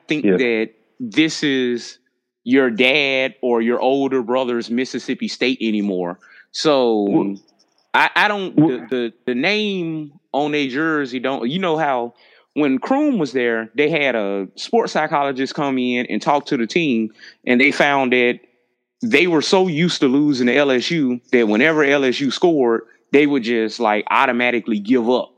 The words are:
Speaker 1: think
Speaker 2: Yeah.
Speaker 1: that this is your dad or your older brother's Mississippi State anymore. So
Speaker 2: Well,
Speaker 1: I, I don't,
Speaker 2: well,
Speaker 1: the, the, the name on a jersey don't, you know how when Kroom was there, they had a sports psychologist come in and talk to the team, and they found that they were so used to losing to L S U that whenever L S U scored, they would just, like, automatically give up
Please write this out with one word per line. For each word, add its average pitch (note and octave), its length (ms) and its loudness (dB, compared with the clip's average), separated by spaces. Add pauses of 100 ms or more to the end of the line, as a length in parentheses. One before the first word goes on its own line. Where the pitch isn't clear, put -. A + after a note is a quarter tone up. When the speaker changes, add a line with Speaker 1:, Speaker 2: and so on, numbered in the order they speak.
Speaker 1:
think D3+ 180 -2
Speaker 2:
Yeah. F#2 120 4
Speaker 1:
that A2+ 320 0 (300)
this D3 440 -2
is B2+ 560 -2 (440)
your B2+ 280 4
dad C3 720 0
or A#2+ 180 2
your A#2+ 180 0
older C3+ 440 0
brother's A#2+ 480 -2
Mississippi A#2+ 560 -4
State B2+ 340 -2
anymore. G2 560 -2 (320)
So B2 540 0
Speaker 2:
Well, G2+ 320 0 (580)
Speaker 1:
I, C4 220 2
I F#3 120 2
don't, G3 280 -4
Speaker 2:
well, D3+ 140 4
Speaker 1:
the, B2 200 -6
the, A#2+ 240 -4 (140)
the B2 80 -2
name E3+ 760 -4 (200)
on D3 220 -2
a C#3+ 120 -2
jersey C#3 520 -4
don't, B2 280 -4
you B2 120 -4
know E3+ 180 -2
how B2+ 380 -2 (380)
when C3+ 260 0
Kroom C#4 380 0
was D3 140 -2
there, A#2 440 -2
they D3 140 2
had C#3+ 240 0
a G2 320 -2 (100)
sports - 360 -2
psychologist C#3+ 640 -2
come C#3 220 -2
in B2 300 -2
and A2 140 -4
talk D3 260 0
to C#3+ 100 -2
the A#2 100 -2
team, B2 460 -2 (320)
and B2 160 4
they C#3+ 100 4
found C#3 400 0
that B2 300 0 (600)
they B2 260 2
were D#3+ 140 2
so F#3+ 260 2
used E3+ 340 0
to D3 60 4
losing C3+ 400 2
to A#2+ 80 2
L C#3+ 140 4
S B2+ 220 0
U B2+ 300 -2 (100)
that A#2+ 160 4
whenever D3+ 340 2
L C#3 220 2
S B2 160 0
U C3+ 100 -2
scored, B2 520 2 (320)
they D3 120 6
would C#3+ 180 0
just, A2 360 -2
like, G#2+ 320 0
automatically A#2+ 680 0
give A2+ 300 2
up A#2+ 280 0